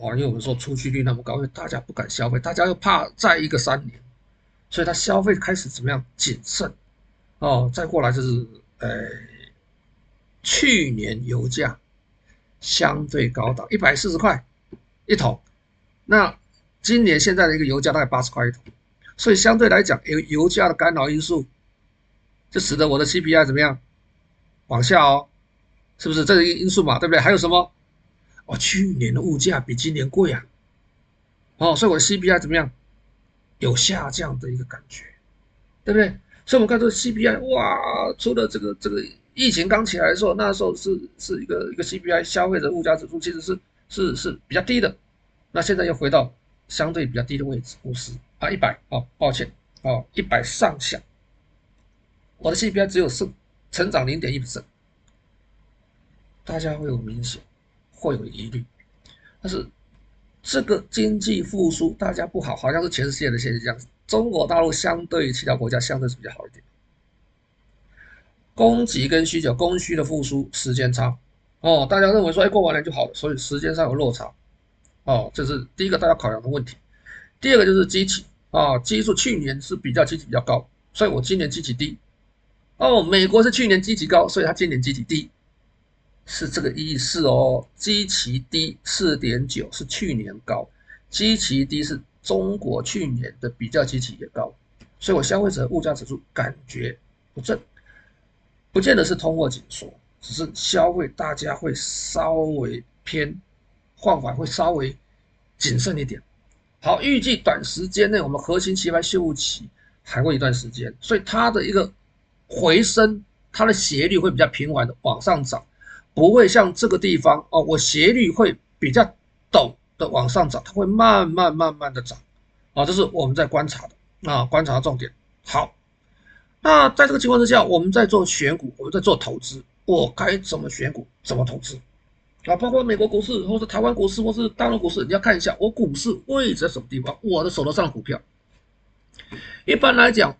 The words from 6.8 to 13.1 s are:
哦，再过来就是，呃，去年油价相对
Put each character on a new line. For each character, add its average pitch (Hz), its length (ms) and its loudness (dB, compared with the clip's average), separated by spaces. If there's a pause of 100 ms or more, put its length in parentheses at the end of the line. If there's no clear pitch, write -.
哦， 127 340 2
再 170 140 -4
过 160 160 0
来 123 100 2
就 131 80 -2
是， 123 260 -2 (320)
呃， 117 100 -8 (1500)
去 202 480 2
年 110 340 -6
油 120 240 -4
价 123 300 -4 (800)
相 147 460 -2
对 131 220 -2